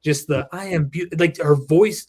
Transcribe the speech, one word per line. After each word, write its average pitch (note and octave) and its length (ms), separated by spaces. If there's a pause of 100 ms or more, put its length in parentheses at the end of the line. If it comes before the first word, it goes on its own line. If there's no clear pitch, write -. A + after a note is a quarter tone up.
just D3+ 240
the, C3+ 240
I F#3 140
am F3 200
beau-, E3+ 320
like, E3+ 200
her D3 180
voice, F#3 520